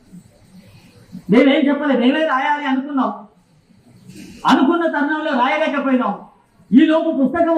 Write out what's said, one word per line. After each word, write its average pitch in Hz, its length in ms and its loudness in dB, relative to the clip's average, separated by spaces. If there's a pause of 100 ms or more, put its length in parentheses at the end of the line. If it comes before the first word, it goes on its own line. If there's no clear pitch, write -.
(1300)
మేమేం 277 380 4
చెప్పలేదు, 269 320 0
మేమే 302 260 0
రాయాలి 285 380 -2
అనుకున్నాం, 262 480 -4 (1300)
అనుకున్న 330 400 2
తరుణంలో 302 460 -4 (100)
రాయలేకపోయినాం. 269 720 -2 (580)
ఈ 262 140 6
లోపు 320 240 0
పుస్తకం 330 480 0